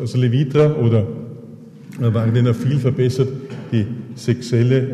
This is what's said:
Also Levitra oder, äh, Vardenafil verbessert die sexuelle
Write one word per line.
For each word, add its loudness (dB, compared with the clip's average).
Also -4
Levitra 2
oder, 2
äh, 2
Vardenafil 2
verbessert 0
die 0
sexuelle 0